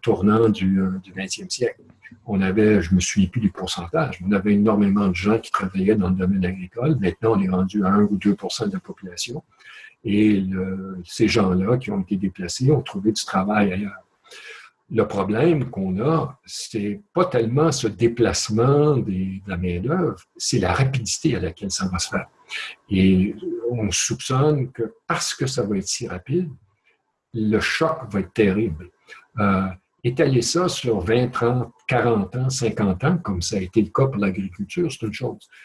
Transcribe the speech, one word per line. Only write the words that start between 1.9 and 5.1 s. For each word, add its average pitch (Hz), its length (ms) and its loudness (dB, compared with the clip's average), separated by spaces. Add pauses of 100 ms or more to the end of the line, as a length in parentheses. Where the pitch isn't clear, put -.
On 98 160 0
avait, 101 400 4
je 82 120 2
me 90 60 6
souviens 92 280 2
plus 117 120 -4
du 101 100 2
pourcentage, 92 680 -4
mais 87 80 -10
on 104 40 2
avait 101 220 2
énormément 101 540 4
de 90 60 0